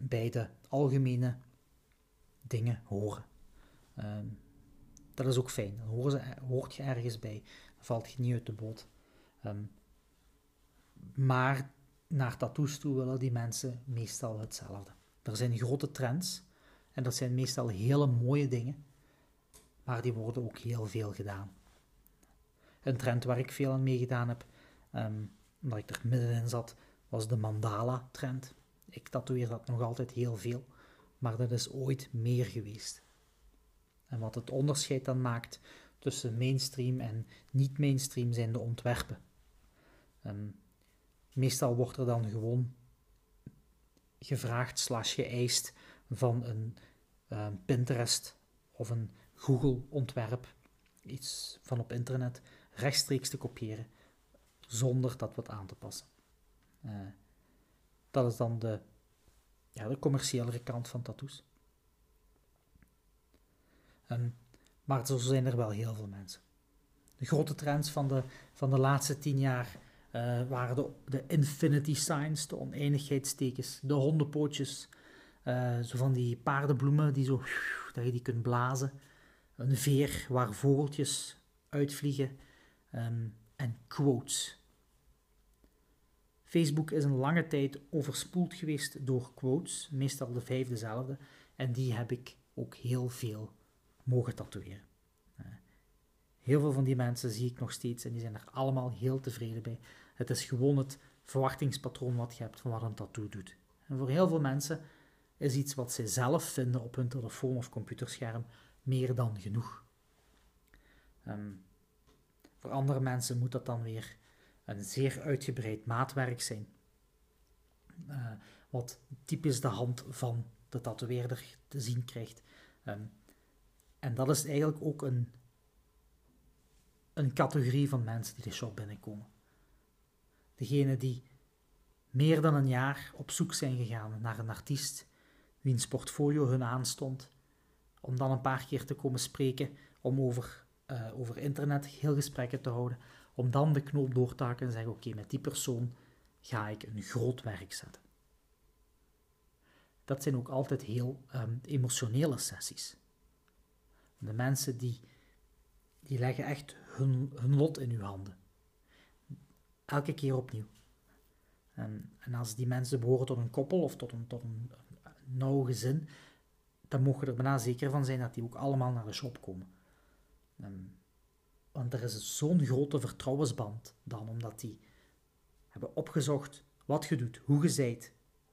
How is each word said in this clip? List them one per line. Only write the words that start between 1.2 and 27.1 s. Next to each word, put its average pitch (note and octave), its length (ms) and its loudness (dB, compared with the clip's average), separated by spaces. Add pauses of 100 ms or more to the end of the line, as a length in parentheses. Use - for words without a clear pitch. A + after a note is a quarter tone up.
dingen A#2 440 -2
horen. G2+ 400 -2 (720)
Ehm, G#2+ 300 -6 (880)
dat C3 140 -2
is B2+ 100 4
ook B2+ 120 2
fijn. G#2 280 -4
Dan A2 100 -8
horen B2 240 0
ze, C3+ 80 2 (280)
hoort B2+ 280 -2
je C#3 80 -8
ergens A#2+ 360 -2
bij. G#2+ 220 -8 (340)
Dan - 100 -20
valt A2+ 260 -2
je B2+ 100 -4
niet B2 120 2
uit A2+ 120 -2
de A2 80 -6
boot. A2 340 -10 (540)
Ehm, G#2 220 -6 (1500)
maar C3+ 560 4 (360)
naar C3+ 300 0
tattoos C#3 400 0
toe C#3+ 180 -2
willen C3 240 0
die B2+ 120 0
mensen A#2+ 540 -4
meestal A2+ 540 -4
hetzelfde. G2+ 520 -10 (300)
Er G#2+ 140 -6
zijn A#2+ 220 2
grote C3+ 340 0
trends. C3+ 520 -2 (480)
En C3 120 -2
dat B2 120 0
zijn B2 180 0
meestal B2+ 340 0
hele B2+ 400 4
mooie C3 400 4
dingen. B2 380 -2 (1000)
Maar A#2+ 180 -2
die A#2+ 120 2
worden A#2 300 -2
ook A2+ 140 -6
heel A#2 280 -4
veel G#2 280 -2
gedaan. G2+ 400 -6 (1300)
Een B2+ 160 0
trend A#2+ 260 0
waar B2 160 2
ik B2+ 120 -2
veel C3+ 200 0
aan C3 120 2
meegedaan B2 440 2
heb, A#2+ 180 -6 (460)
ehm, G#2+ 320 -4 (380)
omdat A#2 160 -4
ik - 120 -8
er - 140 -8
middenin A#2 460 2
zat, A#2 260 -4 (340)